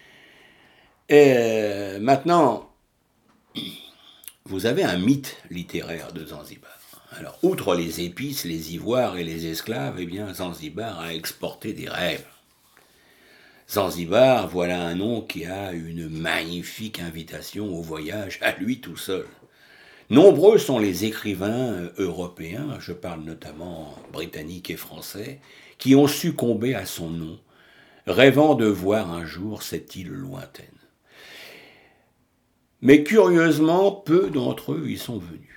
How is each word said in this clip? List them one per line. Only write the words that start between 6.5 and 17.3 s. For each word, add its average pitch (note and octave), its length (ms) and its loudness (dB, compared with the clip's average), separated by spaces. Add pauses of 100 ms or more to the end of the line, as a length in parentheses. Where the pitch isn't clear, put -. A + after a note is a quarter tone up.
Alors, - 260 -14
outre C#3 320 2
les E2 240 -4
épices, B2 460 -8
les E2 280 -8
ivoires G2 440 -2
et E2+ 80 -6
les E2 220 -8
esclaves, F#2 520 -8
eh F2 60 -8
bien, F#2 280 -10
Zanzibar F2 680 -10
a E2 120 -8
exporté - 600 -10
des - 160 -12
rêves. F2 340 -4 (1500)
Zanzibar, G2 800 2
voilà F2 340 -2
un E2+ 140 -4
nom G#2+ 260 -2
qui E2 240 -10
a F#2+ 280 -8
une E2 340 -8
magnifique E2+ 920 -6
invitation E2 640 -10